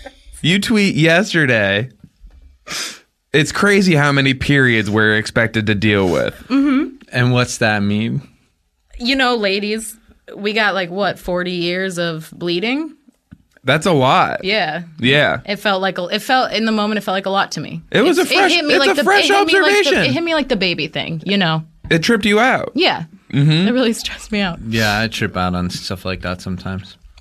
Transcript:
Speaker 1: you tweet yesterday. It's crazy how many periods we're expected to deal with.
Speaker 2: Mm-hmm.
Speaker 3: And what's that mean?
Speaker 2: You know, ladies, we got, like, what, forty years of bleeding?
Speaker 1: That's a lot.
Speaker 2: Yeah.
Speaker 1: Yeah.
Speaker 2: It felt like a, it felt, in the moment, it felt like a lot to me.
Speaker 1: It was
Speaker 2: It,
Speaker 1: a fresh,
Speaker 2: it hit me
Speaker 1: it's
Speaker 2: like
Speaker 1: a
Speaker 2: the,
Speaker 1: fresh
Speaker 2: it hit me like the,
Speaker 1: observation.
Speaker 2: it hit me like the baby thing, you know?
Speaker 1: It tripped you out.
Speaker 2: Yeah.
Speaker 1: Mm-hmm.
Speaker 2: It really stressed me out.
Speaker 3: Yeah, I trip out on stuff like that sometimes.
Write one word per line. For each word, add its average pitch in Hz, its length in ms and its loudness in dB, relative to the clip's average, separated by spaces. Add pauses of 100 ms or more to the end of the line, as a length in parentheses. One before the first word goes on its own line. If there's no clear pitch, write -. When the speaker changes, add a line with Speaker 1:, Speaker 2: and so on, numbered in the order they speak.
(440)
Speaker 1:
you 175 160 2
tweet 202 360 0
yesterday. 131 920 2 (1400)
It's 147 180 2
crazy 196 440 4
how 143 160 4
many 135 220 2
periods 123 560 2
we're 107 280 4
expected 110 500 0
to 110 80 2
deal 101 340 4
with. 64 240 0 (140)
Speaker 2:
Mm-hmm. 277 480 0 (160)
Speaker 3:
And 123 220 2
what's 123 240 0
that 107 260 0
mean? 110 380 -2 (760)
Speaker 2:
You 247 180 -2
know, 247 200 0
ladies, 208 600 -4 (380)
we 208 180 -4
got, 208 200 0
like, 185 160 -4
what, 185 300 -4
forty 180 320 -4
years 180 460 -4
of 165 360 -6
bleeding? 220 640 -4 (680)
Speaker 1:
That's 147 220 0
a 190 40 4
lot. 143 540 2
Speaker 2:
Yeah. 175 380 -2 (160)
Speaker 1:
Yeah. 127 460 2
Speaker 2:
It 202 120 -4
felt 196 240 -2
like 190 160 -2
a, 180 80 -4
it 208 160 -4
felt, 262 320 0
in 214 120 -2
the 220 60 0
moment, 214 280 -2
it - 20 -4
felt 202 140 -4
like 196 100 -4
a 190 60 -2
lot 196 220 0
to - 60 -8
me. 165 220 -12 (100)
Speaker 1:
It 202 120 4
was 349 160 2
Speaker 2:
It, 339 60 2
Speaker 1:
a - 20 -
fresh, 359 240 2
Speaker 2:
it 339 40 2
hit 339 100 0
me 294 100 2
Speaker 1:
it's - 100 2
Speaker 2:
like 392 60 4
Speaker 1:
a - 20 0
Speaker 2:
the, - 100 0
Speaker 1:
fresh 392 260 2
Speaker 2:
it 403 40 4
hit 403 140 4
me 330 120 2
like 381 140 4
the, 415 60 4
Speaker 1:
observation. 330 260 2
Speaker 2:
it 269 80 0
hit 330 100 -2
me 330 120 -2
like 294 140 -2
the 233 60 0
baby 175 320 -2
thing, 156 380 -8
you 196 120 0
know? 160 280 0 (240)
Speaker 1:
It 160 140 2
tripped 220 220 2
you 208 140 4
out. 240 360 0
Speaker 2:
Yeah. 240 300 0 (280)
Speaker 1:
Mm-hmm. 156 340 4
Speaker 2:
It 233 40 2
really 240 220 2
stressed - 380 -10
me 208 80 -2
out. 190 220 -4
Speaker 3:
Yeah, 110 400 0
I 113 60 0
trip 107 280 -6
out 90 200 0
on 90 160 -4
stuff - 340 -10
like 92 160 -8
that 90 200 -8
sometimes. 92 540 -10 (260)